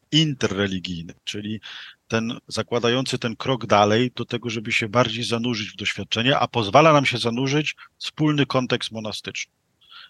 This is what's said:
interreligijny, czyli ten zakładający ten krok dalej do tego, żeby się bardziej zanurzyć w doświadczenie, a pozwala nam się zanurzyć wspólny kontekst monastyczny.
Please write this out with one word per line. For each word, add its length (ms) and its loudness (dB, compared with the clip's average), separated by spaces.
interreligijny, 1000 0
czyli 360 -8
ten 400 -4
zakładający 720 0
ten 160 -4
krok 300 -2
dalej 500 6
do 100 -8
tego, 240 -6
żeby 220 -6
się 180 -2
bardziej 340 2
zanurzyć 460 -4
w 60 -18
doświadczenie, 640 -2
a 80 2
pozwala 460 6
nam 120 4
się 120 0
zanurzyć 580 0
wspólny 480 0
kontekst 460 -2
monastyczny. 640 -10